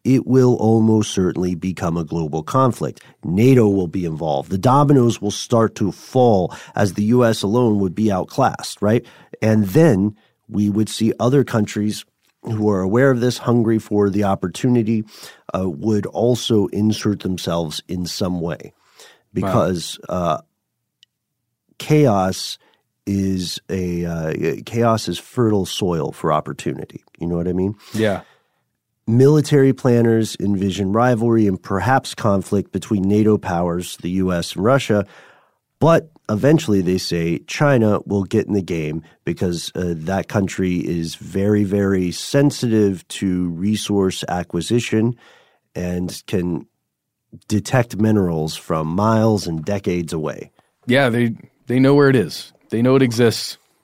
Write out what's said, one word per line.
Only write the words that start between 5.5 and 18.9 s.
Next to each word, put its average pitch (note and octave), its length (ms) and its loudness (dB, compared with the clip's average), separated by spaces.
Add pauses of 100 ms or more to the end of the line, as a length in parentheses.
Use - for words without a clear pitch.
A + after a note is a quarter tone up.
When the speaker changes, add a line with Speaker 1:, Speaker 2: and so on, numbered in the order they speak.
Speaker 1:
to F#2+ 160 -2
fall A2 640 2 (220)
as G2+ 180 0
the G#2 120 -4
U B2 200 4
S A2+ 180 0
alone G#2+ 360 2
would F#2 160 -2
be G#2+ 160 0
outclassed, - 720 -4
right? A#2 240 2 (360)
And G#2+ 260 2
then G#2+ 480 4 (340)
we G#2 200 0
would G#2 200 0
see - 300 -2
other B2 240 4
countries G#2 600 -2 (400)
who G#2+ 260 -2
are G2 120 0
aware A#2+ 300 4
of A#2+ 100 0
this, B2 160 0
hungry A#2 420 0
for G#2 300 0
the G2+ 160 0
opportunity, A2 800 0 (540)
uh, F#2+ 120 -4
would G2+ 380 -2
also A2 600 0
insert G#2 540 -2
themselves E2+ 640 -6
in F2+ 180 -6
some F2+ 360 -6
way. - 320 -8
Speaker 2:
Wow. - 0 - (600)